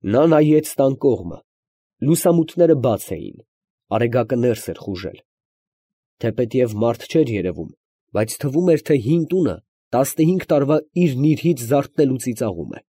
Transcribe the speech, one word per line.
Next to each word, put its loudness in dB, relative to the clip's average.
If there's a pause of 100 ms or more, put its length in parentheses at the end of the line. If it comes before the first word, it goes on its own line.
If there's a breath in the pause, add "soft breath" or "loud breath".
Նա 2
նայեց 4
տան 0
կողմը։ -2 (640)
Լուսամուտները 2
բաց -2
էին, -12 (520)
արեգակը 0
ներս 0
էր -10
խուժել։ -10 (1000)
Թեպետև -2
մարդ -2
չէր 0
երևում, -6 (440)
բայց -2
թվում -2
էր, 2
թե 0
հին 2
տունը 0 (380)
տասնհինգ 0
տարվա 2 (160)
իր 2
նիրհից 0
զարթնելու 0
ծիծաղում -6
է։ -20 (140)